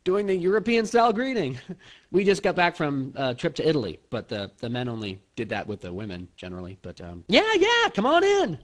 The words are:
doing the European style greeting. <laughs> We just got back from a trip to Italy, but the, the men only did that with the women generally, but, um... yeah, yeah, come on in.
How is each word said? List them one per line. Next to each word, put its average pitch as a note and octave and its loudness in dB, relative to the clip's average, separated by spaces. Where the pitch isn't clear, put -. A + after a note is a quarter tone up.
doing G3+ 2
the F#3+ 2
European G#3 2
style A#3 4
greeting. G3+ -2
<laughs> - -16
We F#3+ 4
just G3 4
got F3+ 0
back F3 2
from C#3 -2
a C3 -2
trip - -2
to - 2
Italy, A#2+ 0
but A2+ -6
the, G2+ -6
the A#2+ -8
men B2 -4
only G#2 -6
did A2 -6
that G2+ -4
with G#2 -8
the F2+ -10
women F#2 -8
generally, F2+ -12
but, F2 -14
um... F2 -14
yeah, G4 4
yeah, A4+ 4
come G3+ 0
on E4 4
in. F#4+ 2